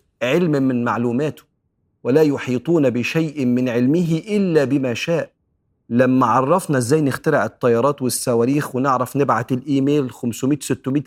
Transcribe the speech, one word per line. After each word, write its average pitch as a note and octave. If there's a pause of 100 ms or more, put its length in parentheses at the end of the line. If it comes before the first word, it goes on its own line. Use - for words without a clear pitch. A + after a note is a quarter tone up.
(220)
علم D#3
من C3
معلوماته، A#2+ (600)
"ولا C3+
يحيطون C#3
بشيء C#3
من B2
علمه D#3
الا F#3
بما C3
شاء". D#3+ (580)
لما B2+
عرفنا C3
ازاي B2+
نخترع C3+
الطيارات B2
والصواريخ B2+
ونعرف B2+
نبعت B2+
الايميل C3+
خمسمية B2+
ستمية C3+